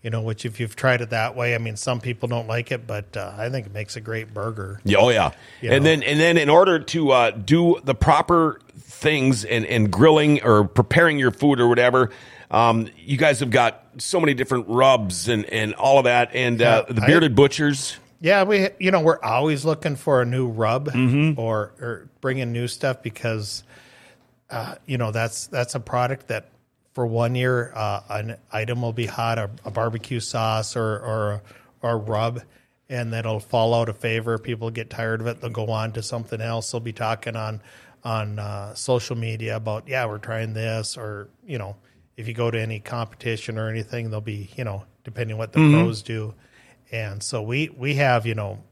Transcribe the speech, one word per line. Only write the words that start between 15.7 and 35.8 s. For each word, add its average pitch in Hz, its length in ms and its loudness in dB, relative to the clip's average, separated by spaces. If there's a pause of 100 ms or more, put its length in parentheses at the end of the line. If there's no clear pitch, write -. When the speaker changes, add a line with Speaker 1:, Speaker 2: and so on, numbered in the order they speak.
Speaker 2:
all 135 220 6
of 131 60 6
that, 120 320 4
and, 120 260 0
uh, 113 280 6
Speaker 1:
Yeah, 127 40 -6
Speaker 2:
the 113 100 0
Speaker 1:
I 120 40 4
Speaker 2:
Bearded 156 280 6
Butchers. 139 600 2 (240)
Speaker 1:
Yeah, 190 260 4
we, 196 240 2 (100)
you 185 100 0
know, 185 120 2
we're 160 200 4
always 131 420 0
looking 156 320 -2
for 127 280 2
a - 20 0
new 127 220 -2
rub 113 420 -2
Speaker 2:
Mm-hmm. 135 500 2
Speaker 1:
or, 107 400 -4
or 120 300 -12 (100)
bring 131 200 -4
in 120 120 -6
new 120 160 -4
stuff 131 360 -6
because, 110 580 -6 (880)
uh, 113 240 -10 (140)
you 131 100 -4
know, 113 140 -2
that's, 113 360 -4
that's 123 280 -4
a 131 40 -4
product 123 500 -4
that 110 200 -8 (460)
for 123 100 -2
one 117 300 0
year, 123 400 0
uh, 101 340 -4
an 107 280 -8 (140)
item 117 300 -4
will 117 120 -4
be 113 120 -4
hot, 117 320 -4
a, 104 140 -6 (140)
a 113 40 -10
barbecue 113 500 -4
sauce 110 560 -4
or, 117 60 -2 (160)
or, 104 440 -4 (420)
or 117 80 -2
a 117 40 0
rub, 113 460 -4 (480)
and 120 240 -6
then 113 60 -4
it'll 110 200 -4
fall 117 360 2
out 117 120 0
of 104 100 -8
favor. 113 420 -4
People 113 320 -8
get 113 180 -10
tired 113 320 -6
of 113 60 -6
it. 117 140 -8
They'll 117 100 -8
go 113 160 -6
on 110 260 -4